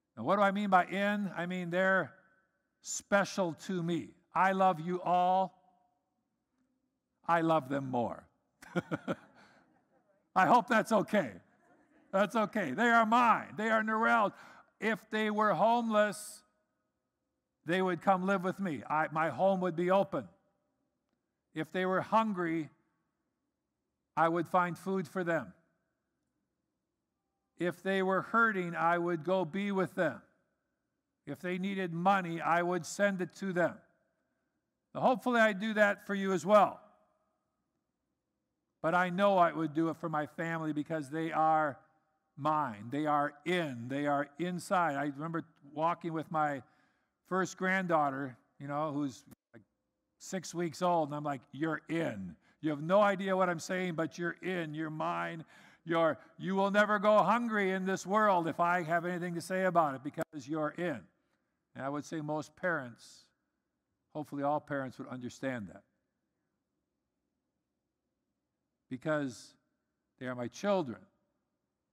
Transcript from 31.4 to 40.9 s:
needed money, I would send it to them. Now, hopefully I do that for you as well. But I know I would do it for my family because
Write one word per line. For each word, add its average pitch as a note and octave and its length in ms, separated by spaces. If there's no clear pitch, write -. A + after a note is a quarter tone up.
needed F#3+ 360
money, F3 480
I D#3+ 220
would F3 220
send G3 360
it F3 140
to G3 180
them. E3 220
Now, C#3 60
hopefully A#3+ 380
I A3 140
do G#3+ 220
that G3+ 320
for G3+ 80
you F#3+ 180
as E3+ 120
well. G3 360
But E3 140
I F3+ 140
know G3 280
I E3+ 140
would D3+ 220
do E3 160
it D3+ 80
for E3+ 120
my D3+ 160
family E3 480
because D3 360